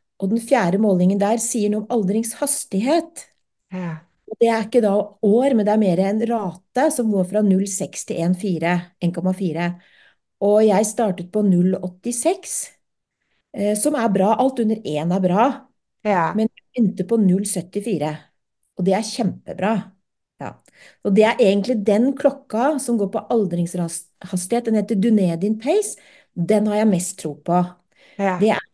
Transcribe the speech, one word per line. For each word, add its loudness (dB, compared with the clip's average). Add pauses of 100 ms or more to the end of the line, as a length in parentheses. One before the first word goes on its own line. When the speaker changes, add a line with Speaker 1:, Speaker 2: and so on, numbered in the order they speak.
(200)
Speaker 1:
og -2
den 0
fjerde 2
målingen 2
der 0
sier -2
noe -4
om -
aldringshastighet. -2 (460)
Speaker 2:
Ja. -8 (300)
Speaker 1:
Og -12
det 6
er 0
ikke 2
da 2 (300)
år, 4
men 2
det 2
er 2
mer 2
en 0
rate -2
som -2
går 2
fra 0
null 2
seks -8
til -6
en 0
fire, -2
en -2
komma -2
fire. -4 (600)
Og 4
jeg 4
startet -4
på 0
null 4
åttiseks, -6 (840)
eh, 0
som 0
er 0
bra. 2
Alt 0
under 0
en -2
er 0
bra. 2 (580)
Speaker 2:
Ja. 0
Speaker 1:
Men 0
jeg -10 (100)
begynte 0
på 0
null 2
syttifire. -4 (600)
Og -2
det 4
er 0
kjempebra. -4 (480)
Ja. -12 (520)
Og 0
det 8
er 2
egentlig 2
den 2
klokka -2
som -2
går -2
på -8
aldringshastighet, -4
den 0
heter 0
Dunedin 0
Pace, -2 (380)
den 0
har 0
jeg 2
mest -2
tro -8
på. 0 (540)
Speaker 2:
Ja. -2
Speaker 1:
Det 4
er 0 (140)